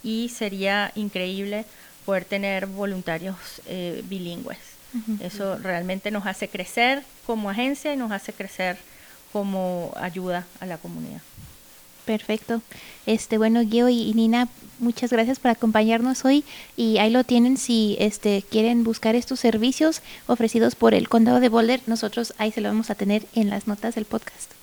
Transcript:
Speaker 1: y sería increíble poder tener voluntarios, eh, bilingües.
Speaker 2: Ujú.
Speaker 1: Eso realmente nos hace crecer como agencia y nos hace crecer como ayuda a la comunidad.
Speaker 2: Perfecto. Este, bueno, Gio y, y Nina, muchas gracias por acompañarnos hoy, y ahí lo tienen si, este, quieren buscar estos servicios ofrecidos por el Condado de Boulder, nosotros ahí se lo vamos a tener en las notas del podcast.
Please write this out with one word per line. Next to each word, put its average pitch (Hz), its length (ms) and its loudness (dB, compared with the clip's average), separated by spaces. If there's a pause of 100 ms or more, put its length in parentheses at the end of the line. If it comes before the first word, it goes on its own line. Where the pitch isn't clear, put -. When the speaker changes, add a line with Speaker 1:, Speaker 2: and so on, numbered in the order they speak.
Speaker 1:
y 220 260 -4
sería 196 640 -2
increíble 202 680 -6 (400)
poder 185 200 -2
tener 196 400 -4
voluntarios, 190 720 -6 (320)
eh, 175 380 -8
bilingües. 180 520 -10 (380)
Speaker 2:
Ujú. 220 280 -4
Speaker 1:
Eso 196 360 -6
realmente 185 500 -6
nos 208 160 -6
hace 190 220 -6
crecer 240 560 -2 (240)
como 220 240 -4
agencia 269 420 -4
y 277 40 -4
nos 233 140 -4
hace 202 220 -8
crecer 185 440 -6 (540)
como 185 640 -2
ayuda 180 520 -6 (120)
a 190 60 -10
la 170 140 -8
comunidad. 165 420 -12 (840)
Speaker 2:
Perfecto. 220 580 -2 (420)
Este, 220 320 0
bueno, 226 240 4
Gio 233 280 4
y, 233 200 2
y 220 60 0
Nina, 226 320 4 (320)
muchas 240 320 0
gracias 240 260 2
por 247 140 2
acompañarnos 226 720 2
hoy, 285 180 6 (320)
y 220 220 2
ahí 214 140 4
lo 247 120 4
tienen 247 340 6
si, 220 420 2
este, 202 500 2
quieren 226 340 2
buscar 220 300 0
estos 247 260 0
servicios 254 640 2 (240)
ofrecidos 233 480 2
por 226 220 6
el - 140 2
Condado 233 320 6
de 247 80 4
Boulder, 226 360 2
nosotros 226 540 -4
ahí 220 120 0
se 220 100 -6
lo 202 80 -2
vamos 214 200 -2
a 202 60 -2
tener 208 400 0
en 208 160 2
las 202 160 -6
notas 220 260 -4
del 214 120 -4
podcast. - 580 -8